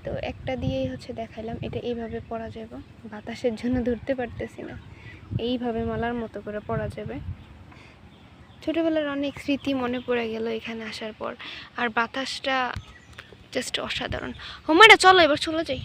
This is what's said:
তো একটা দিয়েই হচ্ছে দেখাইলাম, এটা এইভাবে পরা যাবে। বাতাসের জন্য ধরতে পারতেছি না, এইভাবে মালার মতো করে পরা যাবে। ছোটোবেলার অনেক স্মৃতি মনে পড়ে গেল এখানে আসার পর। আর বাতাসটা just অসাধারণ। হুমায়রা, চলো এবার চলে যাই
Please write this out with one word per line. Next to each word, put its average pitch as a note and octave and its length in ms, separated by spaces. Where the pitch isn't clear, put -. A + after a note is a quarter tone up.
তো A2+ 80
একটা - 300
দিয়েই C4 300
হচ্ছে B3+ 180
দেখাইলাম, A3+ 340
এটা A3+ 140
এইভাবে A#3 280
পরা A3+ 200
যাবে। A3+ 280
বাতাসের A3 440
জন্য B3 200
ধরতে A#3+ 320
পারতেছি - 500
না, B3 60
এইভাবে A#3+ 420
মালার A3+ 320
মতো A3 240
করে G#3 140
পরা - 260
যাবে। - 200
ছোটোবেলার D#4+ 520
অনেক C#4 180
স্মৃতি C#4 280
মনে A#3+ 240
পড়ে A#3+ 260
গেল A3 120
এখানে A3+ 220
আসার A3 280
পর। A3+ 120
আর A#3+ 80
বাতাসটা C4 600
just - 200
অসাধারণ। - 440
হুমায়রা, F#4 380
চলো F#4+ 220
এবার C#4+ 200
চলে D#4+ 220
যাই B3+ 160